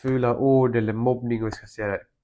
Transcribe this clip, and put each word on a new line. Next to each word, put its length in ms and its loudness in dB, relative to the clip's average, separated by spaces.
fula 360 0
ord 380 4
eller 180 0
mobbning, 460 -2
om 60 -4
vi 60 -4
ska 160 -14
säga 200 -8
det, 140 -4